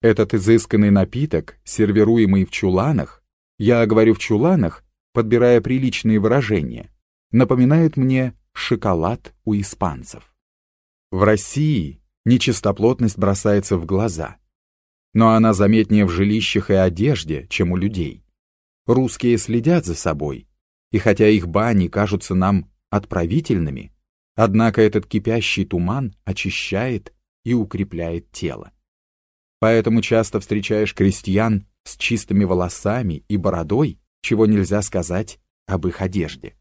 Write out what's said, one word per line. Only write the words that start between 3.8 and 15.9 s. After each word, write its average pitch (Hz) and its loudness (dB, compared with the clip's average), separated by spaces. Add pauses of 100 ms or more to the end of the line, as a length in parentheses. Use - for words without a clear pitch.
говорю 110 4
«в 104 -2
чуланах», 113 0 (300)
подбирая 120 4
приличные 117 0
выражения, 101 -2 (420)
напоминает 127 2
мне 131 0 (200)
шоколад 98 -4
у 110 -2
испанцев. 87 -6 (800)
В 92 -2
России 107 0 (240)
нечистоплотность 113 0
бросается 98 0
в 82 -4
глаза, 92 -4 (760)
но 113 4
она 113 4
заметнее 104 4